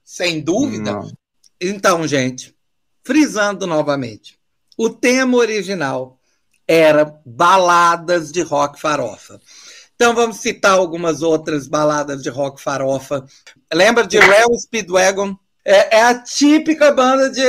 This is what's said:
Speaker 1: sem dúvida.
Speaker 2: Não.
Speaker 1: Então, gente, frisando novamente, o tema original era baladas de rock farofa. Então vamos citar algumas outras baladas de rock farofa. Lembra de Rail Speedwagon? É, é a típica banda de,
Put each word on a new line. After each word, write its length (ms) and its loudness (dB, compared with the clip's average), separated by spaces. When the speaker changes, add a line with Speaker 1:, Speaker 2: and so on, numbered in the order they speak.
Speaker 1:
sem 360 -6
dúvida. 520 -4
Speaker 2:
Não. 200 -10
Speaker 1:
Então, 460 -2
gente, 480 -4
frisando 600 0
novamente, 720 -6
o 100 0
tema 500 0
original 800 -4
era 600 4
baladas 1080 2
de 100 -4
rock 380 -4
farofa. 600 -6
Então 200 2
vamos 240 -2
citar 340 0
algumas 500 -2
outras 460 -2
baladas 540 -2
de 80 -8
rock 320 -8
farofa. 600 -6
Lembra 340 2
de 120 0
Rail 400 4
Speedwagon? 800 -2
É, 340 4
é 60 4
a 160 2
típica 720 2
banda 400 2
de, 180 -6